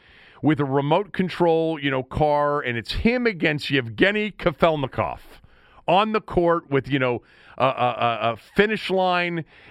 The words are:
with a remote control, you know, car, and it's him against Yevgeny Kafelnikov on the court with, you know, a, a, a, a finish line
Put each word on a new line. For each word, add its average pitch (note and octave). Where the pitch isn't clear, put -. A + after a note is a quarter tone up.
with D3
a D3
remote C#3+
control, E3
you C#3
know, C3
car, D3
and B2
it's -
him A#3+
against E3+
Yevgeny D#3
Kafelnikov C#3+
on G3+
the G#3+
court E3+
with, C#3
you C3+
know, B2
a, -
a, -
a, A#2
a A2
finish -
line F3+